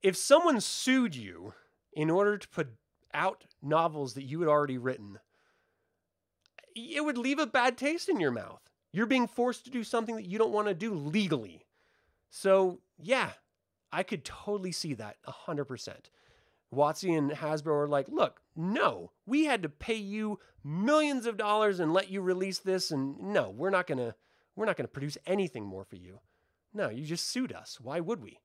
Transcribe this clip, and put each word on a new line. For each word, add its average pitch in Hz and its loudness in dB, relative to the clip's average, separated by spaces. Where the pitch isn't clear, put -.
If 185 2
someone 302 6
sued 247 0
you 95 -12
in 156 0
order 202 4
to 202 -14
put 156 -4
out 165 -2
novels 151 0
that 135 -8
you 139 -6
had 170 2
already 147 4
written, 110 -6
it 226 -4
would 294 0
leave 269 0
a 302 2
bad 247 2
taste 302 -2
in 302 2
your 147 4
mouth. - -8
You're 214 0
being 247 4
forced 240 -2
to 247 -18
do 247 -4
something 226 -2
that 214 -10
you 190 -4
don't 220 0
want 208 0
to 196 0
do 208 -4
legally. 147 -2
So, 190 4
yeah, 208 0
I 170 0
could 180 -6
totally 196 -6
see 160 -4
that 104 -12
a 110 -12
hundred 147 -6
percent. - -12
WotC 156 2
and 147 2
Hasbro 151 -2
are 147 2
like, 143 2
"Look, - 0
no, 165 0
we 294 4
had 240 2
to 156 -2
pay 226 -6
you 214 -4
millions 254 2
of 226 -4
dollars 208 4
and 160 4
let 185 4
you 190 -4
release 185 0
this, 185 0
and 139 -2
no, 165 0
we're 135 -2
not 180 2
gonna, 127 -2
we're 214 -2
not 196 0
gonna 123 -4
produce 143 -8
anything 180 -2
more 98 -10
for 95 -20
you. 90 -20
No, 208 -4
you 120 -6
just 160 -4
sued 247 -4
us. - -16
Why 131 -6
would 175 -4
we?" - -18